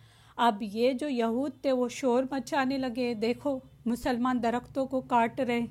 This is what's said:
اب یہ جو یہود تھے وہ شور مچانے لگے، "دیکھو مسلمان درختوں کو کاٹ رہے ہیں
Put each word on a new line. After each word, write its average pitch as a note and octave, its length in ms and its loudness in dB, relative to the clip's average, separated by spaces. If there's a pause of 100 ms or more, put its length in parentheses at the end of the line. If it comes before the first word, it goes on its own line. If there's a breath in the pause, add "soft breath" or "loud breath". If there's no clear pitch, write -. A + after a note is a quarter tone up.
(360 soft breath)
اب A#3 280 2
یہ A3+ 300 2
جو C#4+ 160 -4
یہود A#3+ 420 0 (100)
تھے C#4 100 0
وہ B3 180 2
شور B3 420 2
مچانے C4+ 460 0
لگے، B3 360 -2
"دیکھو A#3+ 460 -2 (260)
مسلمان A#3+ 580 0
درختوں A#3+ 420 -2
کو C4 160 -2
کاٹ A#3+ 380 2
رہے A#3+ 200 0
ہیں A#3 120 -2